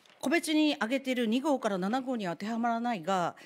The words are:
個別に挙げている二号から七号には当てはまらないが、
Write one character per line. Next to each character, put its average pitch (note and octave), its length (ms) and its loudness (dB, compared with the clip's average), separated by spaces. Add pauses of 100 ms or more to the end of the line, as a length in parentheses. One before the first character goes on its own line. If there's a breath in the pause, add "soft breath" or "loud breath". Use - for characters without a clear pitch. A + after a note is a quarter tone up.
(200)
個 - 100 -2
別 D#4+ 240 0
に D#4 220 4
挙 A3 160 -2
げ C4+ 80 2
て C4 120 -4
い B3+ 40 2
る A#3+ 120 2
二 A#3+ 140 2
号 C#4 180 2
か A#3 100 -2
ら G3+ 80 -2
七 G3+ 240 0
号 B3+ 140 -4
に G#3+ 100 -4
は E3+ 100 -2
当 G3+ 100 -10
て G#3+ 60 -4
は A#3 60 -4
ま A#3 120 0
ら A#3 100 -2
な A#3+ 160 -2
い E3+ 80 -8
が、 F3 320 0 (100)